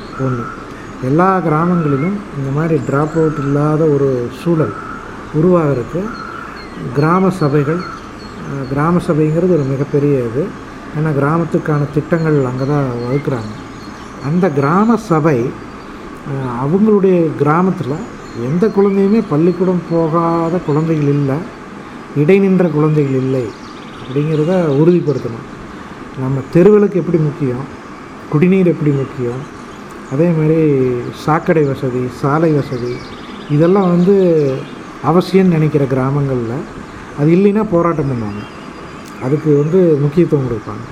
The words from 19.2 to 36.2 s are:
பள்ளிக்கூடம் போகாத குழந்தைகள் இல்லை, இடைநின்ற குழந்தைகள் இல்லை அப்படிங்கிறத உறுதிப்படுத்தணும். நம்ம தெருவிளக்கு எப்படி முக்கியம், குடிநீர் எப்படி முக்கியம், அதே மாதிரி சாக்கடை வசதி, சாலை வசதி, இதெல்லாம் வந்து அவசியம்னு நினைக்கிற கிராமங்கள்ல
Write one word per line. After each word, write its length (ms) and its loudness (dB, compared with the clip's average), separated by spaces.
பள்ளிக்கூடம் 600 2
போகாத 760 0
குழந்தைகள் 420 2
இல்லை, 480 0
இடைநின்ற 540 4
குழந்தைகள் 500 2
இல்லை 240 0
அப்படிங்கிறத 500 0
உறுதிப்படுத்தணும். 760 2
நம்ம 200 -2
தெருவிளக்கு 400 6
எப்படி 240 0
முக்கியம், 460 -2
குடிநீர் 380 4
எப்படி 240 2
முக்கியம், 500 -4
அதே 160 2
மாதிரி 600 4
சாக்கடை 480 2
வசதி, 440 -2
சாலை 320 2
வசதி, 400 -2
இதெல்லாம் 400 4
வந்து 640 4
அவசியம்னு 380 4
நினைக்கிற 400 4
கிராமங்கள்ல 720 0